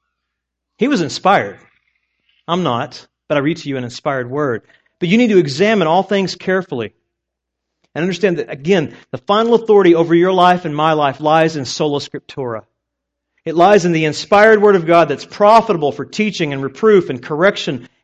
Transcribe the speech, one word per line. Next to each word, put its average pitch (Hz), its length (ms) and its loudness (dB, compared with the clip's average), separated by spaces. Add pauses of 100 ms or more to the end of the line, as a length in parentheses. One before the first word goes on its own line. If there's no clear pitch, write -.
(800)
He 226 80 -2
was 277 140 0
inspired. 147 580 0 (880)
I'm 180 160 -4
not, 127 420 -6 (220)
but 147 120 -2
I - 20 -2
read 156 160 -2
to 147 120 -14
you 135 80 -6
an 127 80 -8
inspired 123 460 -8
word. 135 320 -4 (380)
But 180 80 -4
you 214 100 2
need 247 120 2
to 190 80 4
examine 170 500 0
all 185 160 0
things 190 320 -4
carefully 175 580 -6 (1000)
and 147 80 -6
understand 175 360 -4
that, - 120 -8
again, 160 460 -4 (160)
the 123 60 -10
final 226 360 0
authority 202 400 4
over 165 220 0
your 180 160 2
life 180 320 2
and 151 100 -8
my 156 200 0
life 143 260 -2
lies 160 340 0
in 143 100 -8
sola 143 360 -4
scriptura. 127 640 -12 (800)
It 160 100 -6
lies 180 300 4
in 175 80 0
the 160 140 0
inspired 208 540 4
Word 208 140 4
of 170 100 0
God 165 240 4
that's 135 160 -6
profitable 208 680 2
for 135 120 -8
teaching 180 480 -4
and 135 80 -6
reproof 190 480 2
and 127 140 -8
correction 160 640 -4 (160)